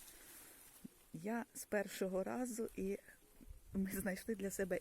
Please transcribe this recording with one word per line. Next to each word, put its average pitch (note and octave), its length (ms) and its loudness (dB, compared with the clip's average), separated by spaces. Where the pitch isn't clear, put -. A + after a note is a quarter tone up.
Я G#3+ 320 0
з - 100 -6
першого F#3+ 600 2
разу, A#3 520 0
і G3 220 2
ми F#3+ 180 4
знайшли F#3+ 420 0
для G3 160 0
себе F#3 300 2